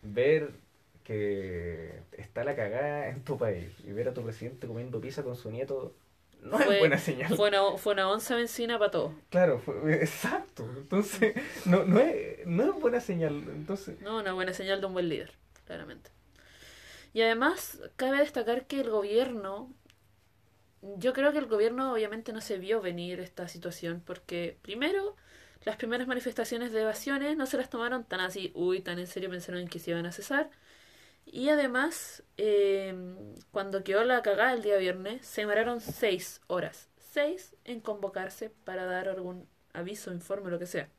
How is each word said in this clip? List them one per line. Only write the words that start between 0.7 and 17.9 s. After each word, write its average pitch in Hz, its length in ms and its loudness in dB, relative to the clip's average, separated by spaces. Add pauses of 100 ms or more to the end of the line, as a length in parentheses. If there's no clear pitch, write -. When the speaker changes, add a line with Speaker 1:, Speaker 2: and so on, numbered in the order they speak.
Speaker 1:
que 92 960 -4 (180)
está 113 240 -8
la 139 140 -2
cagada 135 520 -2
en 127 140 -8
tu 131 160 -4
país 92 300 -2 (180)
y 101 60 -12
ver 120 160 -2
a 123 40 -2
tu 120 120 -8
presidente 123 420 -10
comiendo 123 340 -6
pizza 135 220 -8
con 123 140 -6
su 110 160 -10
nieto 131 420 -6 (480)
no - 160 -2
es 190 60 8
Speaker 2:
Fue, 202 160 6
Speaker 1:
buena 147 180 6
señal. 156 380 0
Speaker 2:
fue 208 140 6
una, 196 280 4
fue 208 140 0
una 190 180 2
onza 226 240 0
de 233 80 2
encina 233 380 -2
pa' 202 100 6
todos. 156 220 0 (180)
Speaker 1:
Claro, 170 300 6
fue, 151 340 2
exacto. - 840 -2
Entonces, 202 600 2 (300)
no, 185 180 8
no 190 160 8
es, - 480 2
no 175 160 4 (100)
es 311 60 -4
buena 240 200 4
señal. 160 440 -2 (100)
Entonces 156 460 -8
Speaker 2:
No, 214 180 -6
una 196 140 -4
buena 185 200 -2
señal 196 280 -2
de 190 80 -2
un 185 40 -4
buen 180 160 2
líder, - 220 -4 (360)
claramente. - 440 -14 (1040)
Y 220 80 4
además, 240 580 2 (160)